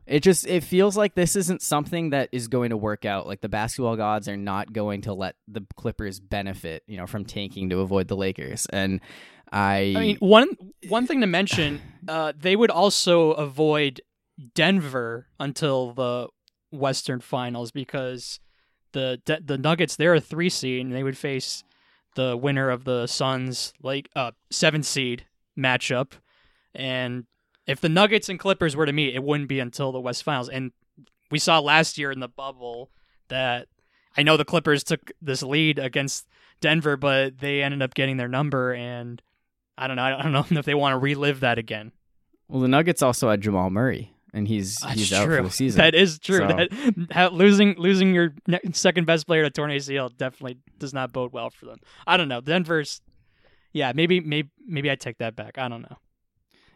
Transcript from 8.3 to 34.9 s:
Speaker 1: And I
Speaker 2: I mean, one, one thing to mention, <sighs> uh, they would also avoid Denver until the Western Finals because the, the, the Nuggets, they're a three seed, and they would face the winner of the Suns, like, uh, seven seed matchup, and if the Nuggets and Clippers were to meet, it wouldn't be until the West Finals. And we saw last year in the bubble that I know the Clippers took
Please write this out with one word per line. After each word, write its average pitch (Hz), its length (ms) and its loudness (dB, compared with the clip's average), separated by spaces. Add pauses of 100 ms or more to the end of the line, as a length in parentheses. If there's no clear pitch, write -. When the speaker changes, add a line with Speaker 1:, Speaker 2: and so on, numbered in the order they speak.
Speaker 1:
And 95 300 -2 (500)
I 101 460 0
Speaker 2:
I - 20 2
mean, 208 180 2
one, 220 380 8 (320)
one 226 200 0
thing 277 140 0
to 214 60 2
mention, 170 540 0 (120)
<sighs> - 140 -16
uh, 160 300 -2
they 185 180 2
would 220 160 4
also 170 600 4
avoid 151 720 0 (520)
Denver 135 720 0 (120)
until 135 540 -2
the 123 340 -4 (440)
Western 135 500 -4
Finals 120 500 -6
because 127 680 -8 (540)
the, 127 320 -4
the, 156 180 -2
the 139 140 -4
Nuggets, 156 380 0
they're 170 200 4
a 147 60 4
three 165 280 -2
seed, 127 360 -4
and 127 80 -6
they 131 100 -4
would 135 140 -4
face - 460 -6 (520)
the 127 220 -2
winner 135 320 0
of 127 140 -2
the 123 240 -2
Suns, 127 720 -4
like, 139 340 -6
uh, 123 160 -4 (200)
seven 156 320 2
seed 127 420 -4 (320)
matchup, 127 540 0 (640)
and 127 500 -6 (400)
if 135 160 -4
the 170 80 2
Nuggets 208 400 4
and 190 100 -8
Clippers 185 360 0
were 156 100 2
to 143 80 -2
meet, 143 220 -2
it 131 80 -4
wouldn't 143 260 -2
be 135 100 -2
until 131 320 -4
the 131 80 -6
West 123 240 -6
Finals. 127 260 -4
And 131 220 -8 (600)
we 151 80 0
saw 165 200 4
last 151 380 4
year 143 140 -4
in 131 80 -8
the 127 80 -10
bubble 127 640 -14 (380)
that 127 380 -2 (480)
I 147 80 2
know 151 140 6
the 147 80 0
Clippers 151 380 0
took - 280 -6 (100)